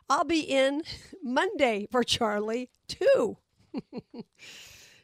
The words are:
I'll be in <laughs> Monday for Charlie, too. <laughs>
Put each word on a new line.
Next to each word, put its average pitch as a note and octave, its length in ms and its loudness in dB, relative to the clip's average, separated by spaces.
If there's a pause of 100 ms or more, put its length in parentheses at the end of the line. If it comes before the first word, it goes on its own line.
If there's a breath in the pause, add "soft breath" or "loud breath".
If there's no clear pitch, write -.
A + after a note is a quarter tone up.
I'll D4+ 140 4
be D#4 160 2
in C4+ 440 2 (200 loud breath)
<laughs> F#4+ 200 -18
Monday C4 680 0
for B3 120 2
Charlie, A3 680 -2 (180)
too. A4+ 500 2 (360)
<laughs> - 500 -14 (800 loud breath)